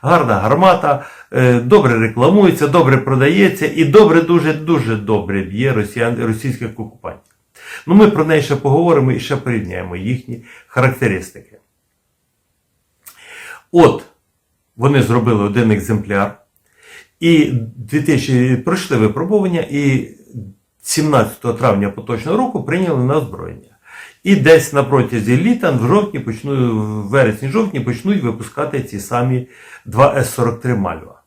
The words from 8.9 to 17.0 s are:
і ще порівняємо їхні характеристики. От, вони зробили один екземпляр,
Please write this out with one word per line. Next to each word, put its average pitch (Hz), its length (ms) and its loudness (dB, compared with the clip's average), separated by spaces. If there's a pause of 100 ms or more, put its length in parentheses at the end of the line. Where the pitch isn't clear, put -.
і 120 80 -2
ще - 160 -6
порівняємо 90 600 -6
їхні 117 480 -8 (220)
характеристики. 127 920 -4 (2250)
От, 165 320 4 (720)
вони 135 260 2
зробили 113 420 0
один 110 260 0
екземпляр, 104 680 -2 (840)